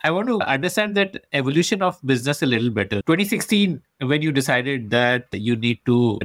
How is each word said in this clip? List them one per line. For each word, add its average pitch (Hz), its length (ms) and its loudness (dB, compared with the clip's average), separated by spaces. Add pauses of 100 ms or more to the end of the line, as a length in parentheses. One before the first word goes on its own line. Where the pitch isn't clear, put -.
I 151 60 2
want 196 180 -2
to 226 120 0
understand 180 560 -2
that 196 380 -2
evolution 151 480 0
of - 240 -2
business 131 360 0
a 156 40 0
little 120 240 2
better. 101 320 -2
Twenty 180 240 2
sixteen, 202 560 0 (180)
when 143 220 0
you 156 100 0
decided 131 580 -2
that 123 420 2
you 110 240 -2
need 117 280 -2
to 120 400 4